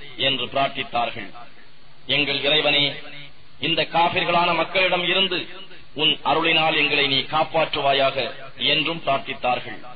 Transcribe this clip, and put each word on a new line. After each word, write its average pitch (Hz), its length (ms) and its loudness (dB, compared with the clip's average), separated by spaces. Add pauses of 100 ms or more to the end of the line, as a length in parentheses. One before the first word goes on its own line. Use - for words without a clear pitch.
(160)
என்று 127 300 0
பிரார்த்தித்தார்கள். 120 840 -2 (760)
"எங்கள் 139 340 0
இறைவனே, 143 520 4 (680)
இந்த 160 320 0
காபிர்களான 170 600 2
மக்களிடம் 180 540 2
இருந்து 180 400 0 (460)
உன் 151 300 2
அருளினால் 160 520 4
எங்களை 143 300 4
நீ 139 120 2
காப்பாற்றுவாயாக" 139 1120 2 (240)
என்றும் 147 500 0
பிரார்த்தித்தார்கள். 123 720 -2 (160)